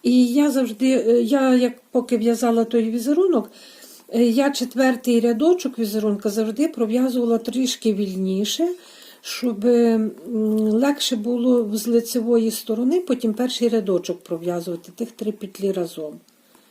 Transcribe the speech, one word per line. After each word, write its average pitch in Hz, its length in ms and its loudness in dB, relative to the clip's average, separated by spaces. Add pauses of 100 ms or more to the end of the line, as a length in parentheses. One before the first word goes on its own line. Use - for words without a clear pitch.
І 247 240 4
я 285 240 2
завжди, 254 560 0
е, 240 140 4
я 262 340 2
як 247 180 2 (180)
поки 240 260 0
в'язала 226 480 2
той 226 260 0
візерунок, 285 600 0 (600)
е, 233 100 4
я 262 280 2
четвертий 247 680 0
рядочок 240 600 0
візерунка 214 500 -2
завжди 220 380 -2
пров'язувала 240 720 0
трішки 233 560 -2
вільніше, 190 760 -2 (540)
щоб, 226 440 -6
м, 233 460 4 (460)
легше 240 580 0
було 233 640 0
з 214 100 -6
лицевої 233 640 0
сторони 254 500 -2
потім 240 320 -2
перший 247 360 -2
рядочок 185 540 -2
пров'язувати, 170 680 -6
тих 233 200 -10
три 208 200 -8
петлі 196 400 -6
разом. 165 480 -6 (520)